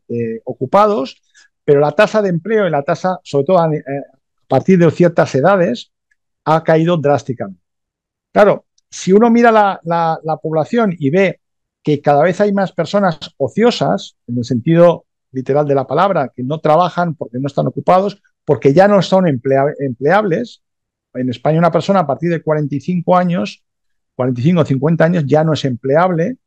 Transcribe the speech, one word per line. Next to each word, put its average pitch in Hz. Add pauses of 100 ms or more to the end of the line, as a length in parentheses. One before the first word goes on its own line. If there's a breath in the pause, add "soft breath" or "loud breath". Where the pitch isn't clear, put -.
de 117
ocupados, 202 (440 soft breath)
pero 143
la 147
tasa 214
de 202
empleo 190
y -
la 147
tasa, 180
sobre 139
todo 185
a, 160
eh, 160
a -
partir 135
de 170
ciertas 170
edades, 175 (540)
ha 160
caído 165
drásticamente. 127 (720)
Claro, 190 (240)
si -
uno 226
mira 240
la, 208
la, 165
la 156
población 160
y 139
ve 180 (420)
que 147
cada 147
vez 175
hay 208
más 196
personas 180 (180)
ociosas, 196 (100)
en 120
el 120
sentido 165 (280)
literal 139
de 139
la 135
palabra, 160
que 123
no 147
trabajan 165
porque -
no 139
están 156
ocupados, 185 (220)
porque 139
ya 185
no 202
son 185
emplea-, 135
empleables. 156 (520)
En 127
España 151
una 170
persona 185
a 160
partir 147
de 165
cuarenta 151
y 131
cinco 180
años, 180 (500)
cuarenta 127
y 120
cinco 170
o 139
cincuenta 156
años 170
ya 147
no 160
es 135
empleable 160